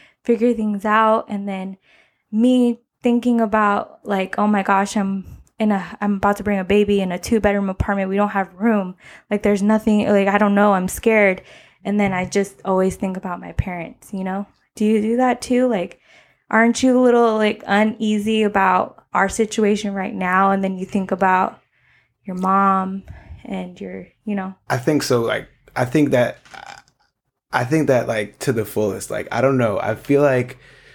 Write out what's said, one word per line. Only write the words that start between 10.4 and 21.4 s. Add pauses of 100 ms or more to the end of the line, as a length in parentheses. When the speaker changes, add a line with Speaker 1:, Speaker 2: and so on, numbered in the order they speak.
Speaker 1:
know.
I'm
scared." (420)
And
then
I
just
always
think
about
my
parents,
you
know? (280)
Do
you
do
that
too?
Like, (500)
aren't
you
a
little,
like,
uneasy
about
our
situation
right
now?
And
then
you
think
about (640)